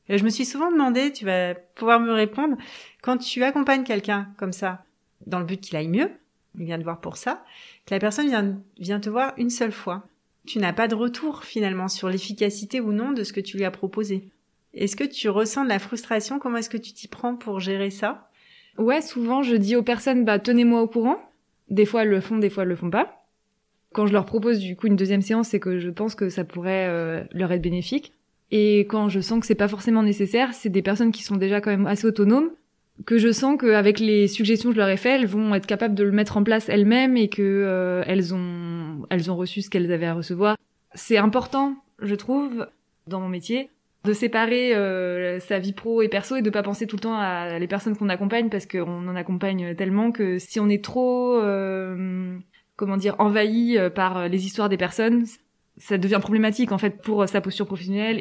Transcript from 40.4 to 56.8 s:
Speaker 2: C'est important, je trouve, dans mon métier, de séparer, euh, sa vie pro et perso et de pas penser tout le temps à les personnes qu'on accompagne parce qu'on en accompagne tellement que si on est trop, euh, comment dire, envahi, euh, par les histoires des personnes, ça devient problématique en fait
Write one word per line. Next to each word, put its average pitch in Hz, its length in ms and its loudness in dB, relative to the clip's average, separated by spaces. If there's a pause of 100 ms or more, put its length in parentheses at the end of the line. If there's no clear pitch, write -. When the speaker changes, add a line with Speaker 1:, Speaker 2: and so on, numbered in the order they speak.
Speaker 2:
C'est - 240 0
important, 254 580 2 (240)
je 202 160 -2
trouve, 247 500 -4 (400)
dans 185 140 -6
mon 185 80 -6
métier, 220 420 -4 (320)
de 208 120 2
séparer, 233 600 0
euh, 180 640 -2
sa 196 180 -2
vie 196 160 -4
pro 226 260 0
et 220 80 4
perso 202 260 -4
et 262 60 0
de 214 80 2
pas 208 140 0
penser 202 240 -4
tout 208 100 -6
le 185 60 -8
temps 226 160 -2
à 175 400 -4
les 175 80 -2
personnes 202 280 -4
qu'on 208 140 -2
accompagne 202 400 0
parce 202 160 -4
qu'on 175 420 -6
en 180 80 -6
accompagne 180 600 -4
tellement 196 360 0
que 196 280 0
si 180 200 -8
on 208 120 2
est 202 120 2
trop, 247 540 2
euh, 185 1000 -2 (380)
comment 196 200 -2
dire, 196 220 0
envahi, 214 580 4
euh, 185 140 4
par 185 400 0
les 190 160 0
histoires 208 240 0
des 190 80 2
personnes, 226 480 2 (500)
ça - 220 -2
devient 196 200 2
problématique 220 540 2
en 196 60 0
fait 202 240 -2